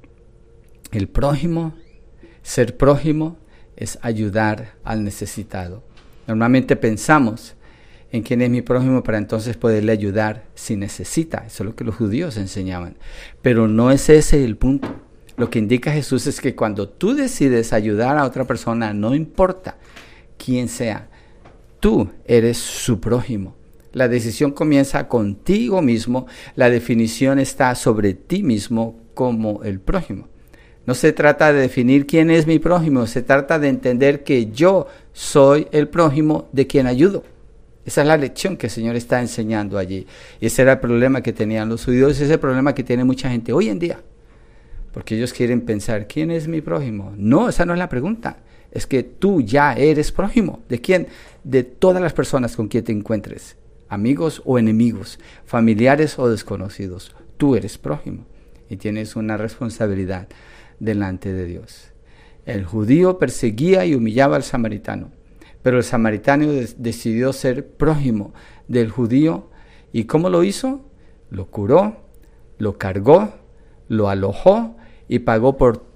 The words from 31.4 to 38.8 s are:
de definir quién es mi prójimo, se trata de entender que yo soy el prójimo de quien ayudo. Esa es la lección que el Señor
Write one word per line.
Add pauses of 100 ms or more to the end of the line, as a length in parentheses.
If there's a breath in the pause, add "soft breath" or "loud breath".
de
definir
quién
es
mi
prójimo,
se
trata
de
entender
que
yo (260 loud breath)
soy
el
prójimo
de
quien
ayudo. (640)
Esa
es
la
lección
que
el
Señor